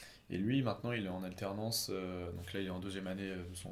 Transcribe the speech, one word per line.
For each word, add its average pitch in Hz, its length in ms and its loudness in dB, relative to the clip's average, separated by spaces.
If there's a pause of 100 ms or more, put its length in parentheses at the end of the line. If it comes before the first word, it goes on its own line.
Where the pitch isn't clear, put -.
(280)
Et 90 80 0
lui, 120 260 6
maintenant, 123 300 2
il 110 140 2
est - 20 0
en 92 140 -2
alternance, 101 680 0
euh, 92 420 0
donc 90 200 -4
là, 98 80 0
il 95 60 2
est 92 40 0
en 90 80 0
deuxième 95 280 -2
année, 95 240 0
euh, 92 60 -2
de 90 180 -4
son 92 180 -6